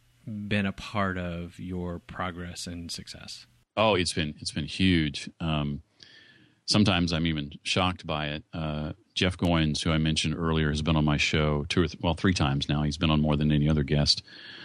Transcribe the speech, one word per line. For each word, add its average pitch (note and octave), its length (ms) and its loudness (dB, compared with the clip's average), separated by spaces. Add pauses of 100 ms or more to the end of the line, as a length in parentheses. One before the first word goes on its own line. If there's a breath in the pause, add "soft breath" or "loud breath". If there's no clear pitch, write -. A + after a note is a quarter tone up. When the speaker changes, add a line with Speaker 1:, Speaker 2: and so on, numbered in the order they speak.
(260)
Speaker 1:
been G#2 400 -2
a F#2+ 60 -2
part G2 460 -4
of F2 400 -6
your F2 420 -6
progress F2 640 -8
and E2+ 240 -10
success? - 560 -14 (300)
Speaker 2:
Oh, G#2+ 180 4
it's F2+ 180 0
been, D2+ 280 -2
it's - 120 -8
been D2+ 140 -4
huge. E2 640 2 (100)
Um, D2+ 420 -2 (840 loud breath)
sometimes F2+ 460 4
I'm E2 140 0
even D2+ 260 -2 (100)
shocked F2+ 440 0
by D2+ 220 -2
it. D#2 240 -6
Uh, D#2 400 -4 (220)
Jeff F2+ 220 0
Goins, E2 480 2
who E2 80 2
I D#2 60 4
mentioned D#2 380 0
earlier, D#2+ 340 2
has D2+ 120 0
been D#2+ 140 2
on D2+ 80 4
my D2+ 120 4
show D2+ 520 0
two F2+ 140 2
or D#2+ 40 4
th-, - 160 -8
well, E2+ 120 0
three F#2+ 200 2
times C#2+ 340 0
now. D2 140 0
He's D2 160 0
been D#2+ 120 2
on D2+ 100 4
more D2+ 160 2
than D2+ 160 2
any D2 160 4
other D2+ 160 2
guest. D2 400 2 (400 loud breath)